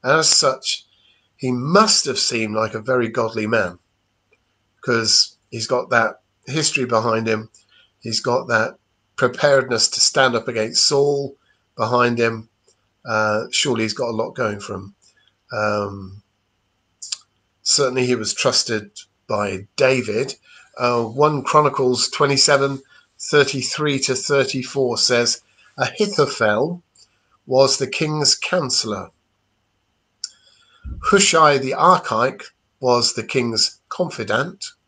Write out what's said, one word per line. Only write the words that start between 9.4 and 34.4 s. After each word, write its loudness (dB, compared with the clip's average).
to -6
stand 2
up -4
against -2
Saul 0
behind 2
him. -2
Uh, 0
surely 0
he's -2
got -4
a -4
lot -4
going -4
for -10
him. -14
Um, -4
certainly 0
he 2
was -4
trusted -2
by -4
David. 0
Uh, 0
one 0
Chronicles 2
twenty-seven, 2
thirty-three 0
to -2
thirty-four -2
says, 0
"Ahithophel 0
was 4
the -2
king's 0
counselor. -4
Hushai 4
the -4
Archite 2
was 2
the -6
king's -2
confidant. -4